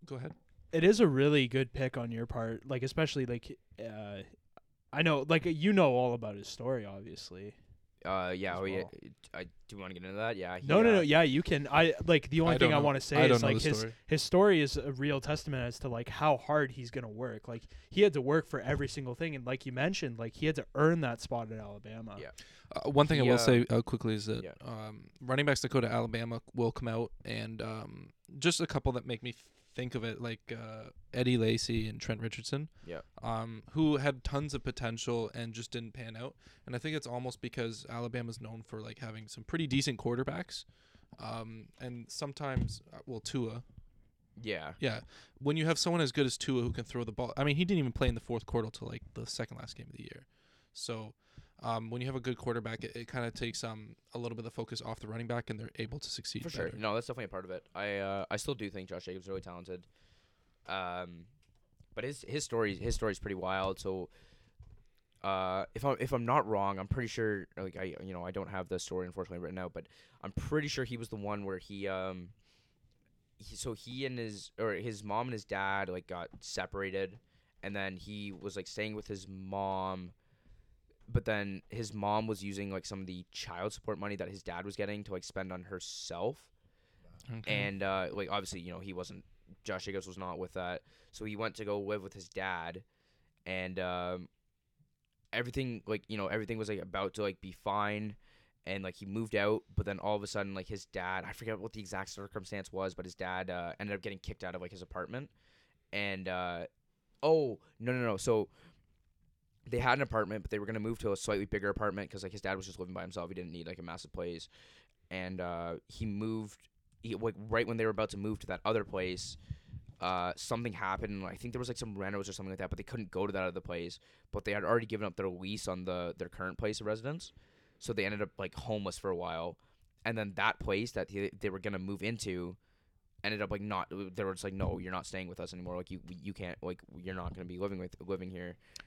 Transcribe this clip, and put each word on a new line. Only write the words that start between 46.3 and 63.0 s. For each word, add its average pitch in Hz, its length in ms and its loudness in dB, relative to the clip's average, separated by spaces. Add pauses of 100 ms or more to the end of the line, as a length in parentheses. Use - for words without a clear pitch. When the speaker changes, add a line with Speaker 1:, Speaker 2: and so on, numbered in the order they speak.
Speaker 1:
Tua 127 240 2
who 117 100 0
can 117 140 -4
throw 120 180 -4
the 113 80 -4
ball, 123 240 -2
I 135 80 2
mean, 143 140 4
he 180 80 4
didn't 180 140 4
even 131 120 4
play 131 160 4
in 120 80 4
the 117 60 -4
fourth 117 240 -2
quarter 110 260 0
till, - 160 -10
like, - 160 -8 (100)
the 113 120 -8
second 120 320 -6
last 120 180 -12
game 120 120 -14
of - 100 -16
the - 60 -12
year. - 220 -16 (480)
So, 113 400 -8 (500)
um, 113 260 -2
when 123 120 -4
you 127 60 -4
have 135 80 -4
a 131 40 -2
good 120 180 -2
quarterback, 113 460 -4
it, - 120 -10
it 117 160 -10
kinda 120 200 -2
takes, 117 320 -4
um, 110 320 -10 (180)
a - 60 -8
little 120 160 -4
bit 113 100 -8
of 117 80 -10
focus 113 280 -6
off 117 180 -6
the 110 80 -12
running 113 180 -6
back, 117 240 -2
and 110 100 -4
they're 113 180 -10
able 120 220 -4
to - 100 -8
succeed - 340 -6
Speaker 3:
For 170 60 -6
sure. 85 160 -2
Speaker 1:
better. - 120 -6
Speaker 3:
No, 107 160 0
that's 120 140 0
definitely 120 180 -6
a 92 40 -12
part 92 160 -6
of 90 60 -10
it. 90 220 -8
I, 101 240 0
uh, 98 320 0
I - 60 -2
still 131 200 -2
do 104 140 -6
think 95 200 -10
Josh 90 160 -8
Jacobs 92 200 -8
is 95 40 -10
really 95 120 -4
talented. 87 460 -12 (800)
Um, 87 580 -4 (680)
but 113 100 -4
his, 139 240 -6
his 143 160 -2
story, 110 320 2
his 113 200 0
story's 107 240 0